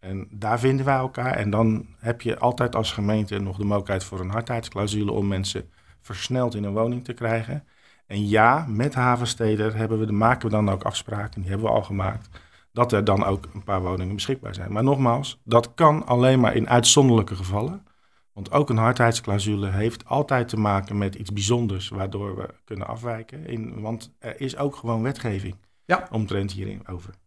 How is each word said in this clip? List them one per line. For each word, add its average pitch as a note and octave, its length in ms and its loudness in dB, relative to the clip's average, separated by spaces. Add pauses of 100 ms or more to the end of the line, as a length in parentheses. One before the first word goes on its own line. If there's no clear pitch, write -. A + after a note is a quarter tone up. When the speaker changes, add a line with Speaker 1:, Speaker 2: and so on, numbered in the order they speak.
Speaker 1:
En F#2+ 280 -8
daar G#2+ 280 -2
vinden C3 260 2
wij C3+ 100 4
elkaar. C3 400 -2
En G#2 140 -2
dan A2 360 2 (140)
heb A#2 220 -4
je A2+ 180 -2
altijd B2 360 2
als A2 160 0
gemeente G#2 480 0
nog G2 180 -4
de G#2 60 -4
mogelijkheid G2+ 400 0
voor F#2+ 160 -10
een F#2 100 -6
hardheidsclausule G#2 840 -4
om G#2 160 0
mensen G2 420 -4 (320)
versneld B2 540 -4
in G#2 80 -4
een G2 100 -4
woning A#2+ 300 -2
te A#2+ 100 -10
krijgen. A2+ 500 -4 (420)
En G#2 220 -4
ja, A#2 400 6
met B2 260 0
Havensteder A2+ 840 0
hebben A2 240 0
we A2 60 0
de, G#2+ 60 -4
maken A#2 380 2
we G#2 60 0
dan G#2+ 140 4
ook G2 140 -2
afspraken, G#2 580 -6
die F#2 80 -6
hebben G#2 180 -2
we A2+ 60 2
al G#2+ 100 2
gemaakt, G2 460 -6 (420)
dat A#2+ 200 2
er G#2 120 4
dan G2 200 4
ook G2 300 -2
een G2 100 -12
paar F#2+ 180 -2
woningen F#2 340 -2
beschikbaar G#2 400 -6
zijn. G2 160 -8
Maar G#2+ 120 0
nogmaals, C3+ 600 2
dat A#2 300 4
kan D#3 320 4
alleen B2+ 340 6
maar A#2 160 4
in A2+ 140 0
uitzonderlijke A#2+ 680 6
gevallen. G#2 480 -4 (500)
Want G2 180 -12
ook C#3+ 180 2
een A#2 80 2
hardheidsclausule G#2+ 920 2
heeft G#2 360 -2
altijd C3 420 0
te A2+ 120 -4
maken G2+ 380 0
met G2 180 -2
iets G#2 180 -10
bijzonders G2+ 560 -2
waardoor G2 460 -6
we G2 140 -10 (160)
kunnen G#2 220 -10
afwijken. A#2 600 -10
In, A2 340 -8
want A2 380 -8
er - 220 -12
is C3 160 -6
ook C#3 180 -2
gewoon A#2 260 -2
wetgeving G2+ 540 -4 (300)
Speaker 2:
Ja. F3+ 260 0
Speaker 1:
omtrent G2 400 -2
hierin G2+ 360 -10
over. F#2 260 -12 (140)